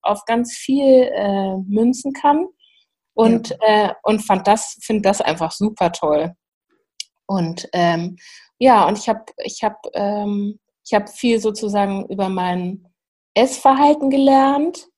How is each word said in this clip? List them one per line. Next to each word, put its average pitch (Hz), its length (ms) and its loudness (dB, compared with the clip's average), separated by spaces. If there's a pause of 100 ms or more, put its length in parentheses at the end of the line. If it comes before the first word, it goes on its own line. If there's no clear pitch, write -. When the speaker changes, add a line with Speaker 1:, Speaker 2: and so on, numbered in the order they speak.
Speaker 1:
auf 202 240 -2
ganz 233 280 -2
viel, 269 600 4
äh, 196 420 -2 (120)
münzen 240 460 0
kann 294 320 2 (680)
und, 226 340 2
Speaker 2:
Ja. 214 400 2
Speaker 1:
äh, - 40 -6 (100)
und 214 160 0
fand 190 280 0
das, - 340 0
find 214 240 -2
das 202 160 2
einfach 165 300 -2
super 202 400 -2
toll. 156 420 -2 (920)
Und, 175 480 -4
ähm, 175 440 -2 (420)
ja, 226 280 6
und 208 120 -2
ich - 100 -6
hab, - 280 -6
ich - 260 -10
hab, 208 160 -4 (140)
ähm, 208 680 -4 (260)
ich - 80 -6
hab 208 160 -2
viel 233 300 -2
sozusagen 202 680 -4
über 190 220 -4
mein 180 580 -6 (460)
Essverhalten 269 800 2
gelernt 277 760 2 (100)